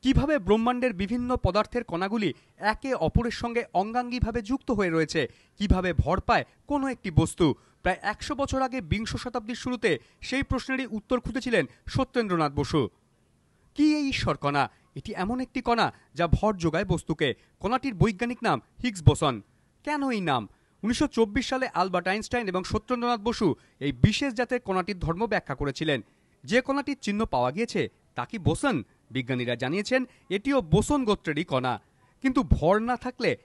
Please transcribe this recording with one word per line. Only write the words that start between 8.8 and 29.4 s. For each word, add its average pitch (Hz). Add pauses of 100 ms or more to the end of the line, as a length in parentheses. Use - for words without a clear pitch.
বিংশ 196
শতাব্দীর 233
শুরুতে 226 (220)
সেই 269
প্রশ্নেরই 262
উত্তর 220
খুঁজেছিলেন 233 (220)
সত্যেন্দ্রনাথ 185
বসু। 143 (840)
কি 302
এই 294
ঈশ্বর 175
কণা? 139 (260)
এটি -
এমন 196
একটি 254
কণা 233 (240)
যা 170
ভর 208
যোগায় 170
বস্তুকে। 156 (260)
কণাটির 254
বৈজ্ঞানিক 226
নাম 160 (220)
হিগস 202
বোসন। 135 (420)
কেন 285
এই 214
নাম? 131 (360)
উনিশশো 240
চব্বিশ 226
সালে 262
আলবার্ট 180
আইনস্টাইন 214
এবং 185
সত্যেন্দ্রনাথ 240
বসু 202 (240)
এই 139
বিশেষ 220
জাতের 247
কণাটির 185
ধর্ম 170
ব্যাখ্যা 185
করেছিলেন। 143 (440)
যে 202
কণাটির 277
চিহ্ন 208
পাওয়া 127
গিয়েছে 180 (260)
তা 120
কি 226
বোসন? 165 (280)
বিজ্ঞানীরা 123